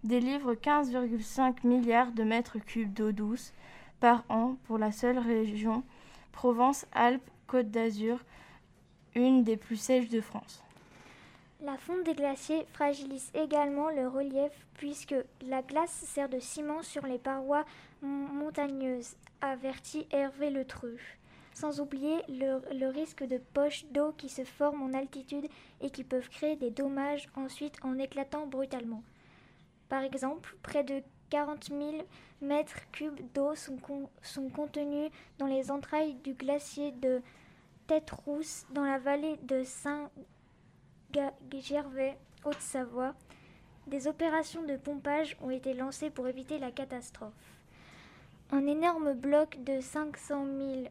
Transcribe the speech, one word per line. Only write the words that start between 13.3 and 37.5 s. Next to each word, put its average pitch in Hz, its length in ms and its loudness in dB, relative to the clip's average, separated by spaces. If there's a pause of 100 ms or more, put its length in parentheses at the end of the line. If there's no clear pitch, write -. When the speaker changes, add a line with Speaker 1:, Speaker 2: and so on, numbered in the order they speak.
Speaker 2:
également 294 560 2
le 269 160 0
relief 277 460 0 (220)
puisque 285 420 -6 (280)
la 262 180 -2
glace 302 440 0
sert 277 220 -2
de 254 100 -2
ciment 302 440 -6
sur 285 220 -6
les 254 140 -2
parois 269 460 0 (360)
m-, 277 320 -2
montagneuses, 277 840 -2 (240)
avertit 269 720 -4
Hervé 277 380 2
Le 269 140 0
Tru. - 540 -12 (360)
Sans 294 260 -4
oublier 285 480 0
le, 262 320 0 (160)
le 262 120 2
risque 285 360 -4
de 247 140 -2
poches 294 540 0
d'eau 294 260 4
qui 277 100 -12
se 262 160 -6
forment 285 380 0
en 262 100 -2
altitude 277 540 -4 (340)
et 269 80 -4
qui 269 160 -8
peuvent 254 240 -2
créer 302 280 0
des 254 140 -2
dommages 277 680 -2
ensuite 269 460 -8
en 262 160 -2
éclatant 277 480 -4
brutalement. 262 560 -4 (840)
Par 269 140 0
exemple, 269 600 -6
près 285 200 0
de 269 180 -2 (300)
quarante 294 400 -2
mille 294 340 -6 (380)
mètres 294 480 -2
cubes 294 300 -8 (120)
d'eau 277 220 2
sont 277 220 -10
con-, 277 340 -8 (100)
sont 269 280 -8
contenus 294 640 -2 (280)
dans 277 80 -2
les 269 240 0
entrailles 294 440 0 (100)
du 269 100 -4
glacier 285 560 -2
de 254 320 0 (640)